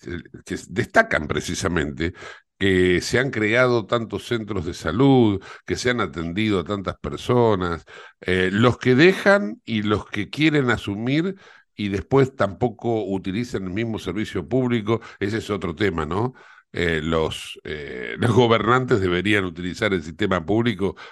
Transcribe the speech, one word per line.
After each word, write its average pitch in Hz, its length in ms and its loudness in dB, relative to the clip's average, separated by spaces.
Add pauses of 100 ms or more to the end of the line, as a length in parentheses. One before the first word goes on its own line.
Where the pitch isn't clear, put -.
(440)
que 92 120 -6 (140)
destacan 87 580 0
precisamente 78 840 -2 (440)
que 92 440 4
se - 160 0
han 135 120 0
creado 117 560 2
tantos 104 400 -4
centros 104 380 -4
de 85 80 -6
salud, 110 720 4 (240)
que 90 100 -2
se 123 140 0
han 123 100 -2
atendido 87 600 -2
a 80 40 -4
tantas 92 340 -6
personas, 90 840 0 (360)
eh, 92 300 0
los 113 280 4
que 127 160 2
dejan 190 720 4
y 110 160 -2
los 104 240 0
que 101 240 -8
quieren 147 400 2
asumir 123 640 -2 (400)
y 104 160 -4
después 131 440 2
tampoco 107 720 -2
utilizan 98 600 -4
el 92 60 -8
mismo 110 280 -4
servicio 92 500 -6
público, 117 520 0 (200)
ese 104 180 -2
es 101 120 -8
otro 92 240 -4
tema, 82 320 -2
¿no? 104 260 -2 (400)
Eh, 85 300 -2
los, 80 640 -2
eh, 69 540 -10
los 117 140 2
gobernantes 117 680 4
deberían 92 440 0
utilizar 90 480 -4
el 90 100 0
sistema 85 440 -2
público 98 500 0 (160)